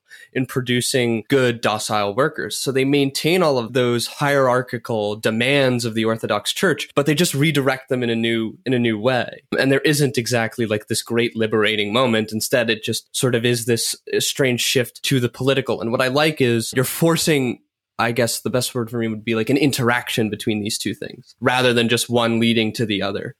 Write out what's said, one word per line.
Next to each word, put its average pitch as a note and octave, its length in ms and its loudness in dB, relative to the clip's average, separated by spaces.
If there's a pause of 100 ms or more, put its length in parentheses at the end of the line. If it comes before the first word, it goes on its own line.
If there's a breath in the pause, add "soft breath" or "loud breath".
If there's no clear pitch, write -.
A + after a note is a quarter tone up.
(320 loud breath)
in B2+ 140 -2
producing B2 840 -2
good, B2 320 2
docile G#2 560 -2
workers. C3+ 400 -2
So - 160 -4
they C3 140 0
maintain C#3+ 580 2
all C#3+ 140 2
of A#2 160 -6
those A#2+ 340 0
hierarchical B2 1080 0
demands B2 680 2
of A2+ 100 -4
the A2 120 0
Orthodox A2 480 -2
Church, - 420 0
but C#3+ 100 2
they D3+ 100 2
just F3 180 0
redirect C#3 560 0
them B2+ 120 0
in A#2 80 0
a A2+ 60 0
new, A2+ 500 0
in C3 80 0
a B2 60 2
new A2+ 180 2
way. A#2+ 440 -2 (180)
And C3+ 120 4
there C3+ 100 4
isn't C#3+ 360 2
exactly, A2+ 480 -2
like, G#2+ 220 -4
this - 160 -4
great A#2 320 0
liberating G#2+ 560 0
moment. A2+ 400 2
Instead, A2+ 380 0
it A2 140 -2
just - 320 -6
sort B2 200 2
of A#2 100 0
is A#2 200 0
this A#2 300 0 (240)
strange B2 420 0
shift - 420 -2
to C3+ 160 2
the A#2+ 100 0
political. C3 520 -2
And A2+ 100 -4
what B2 100 -2
I B2+ 80 2
like D3 320 0
is A#2 340 0
you're B2+ 100 2
forcing, D#3+ 760 0 (360)
I A#2 140 0
guess A#2 300 0
the A#2 80 -4
best B2 260 -2
word A2+ 140 -4
for A#2 100 -6
me A2+ 80 -2
would G#2+ 180 -6
be, A2+ 100 0
like, A2 140 0
an C#3 80 4
interaction A#2+ 720 2
between G#2+ 320 -2
these G#2+ 160 -4
two G2 160 -4
things - 460 -14
rather B2 340 2
than A#2 160 2
just A#2+ 200 0
one A2+ 300 2
leading A2+ 340 2
to A#2 120 -2
the G2+ 160 -2
other. G2+ 380 -6